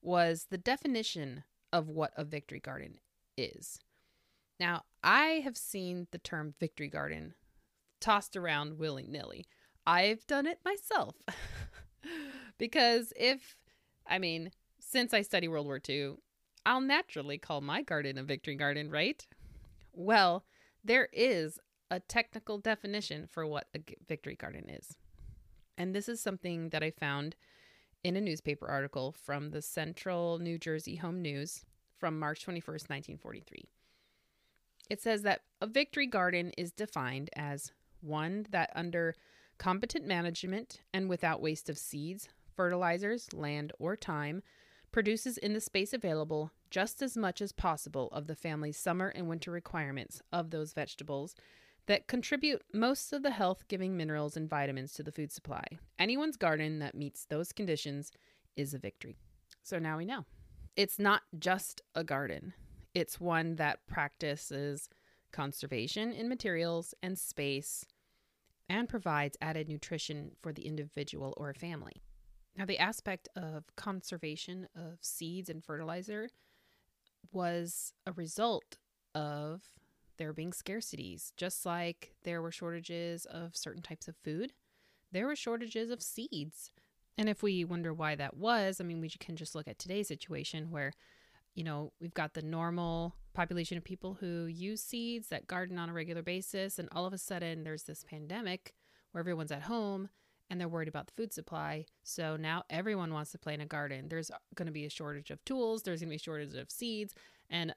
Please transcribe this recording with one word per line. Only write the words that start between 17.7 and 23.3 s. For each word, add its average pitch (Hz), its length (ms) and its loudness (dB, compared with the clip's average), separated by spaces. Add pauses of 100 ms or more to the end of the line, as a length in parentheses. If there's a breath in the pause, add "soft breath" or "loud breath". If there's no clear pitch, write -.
garden 143 360 0
a 131 40 -4
victory 143 320 -2
garden, 143 360 2
right? 170 360 2 (640 loud breath)
Well, 185 520 10 (400 soft breath)
there 233 280 8
is 180 460 6 (320)
a 180 100 2
technical 220 580 0
definition 202 680 0
for 160 200 -4